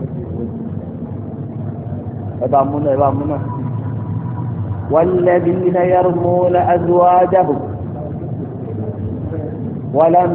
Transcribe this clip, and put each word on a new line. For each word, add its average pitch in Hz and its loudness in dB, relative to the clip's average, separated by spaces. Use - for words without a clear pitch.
Ẹ 123 0
bá 139 2
mú 143 -2
náà, 147 0
ẹ 131 2
bá 139 4
mú 135 0
náà. 147 -2
والذين 180 2
يرمون 180 4
أزواجهم 175 4
ولم 170 6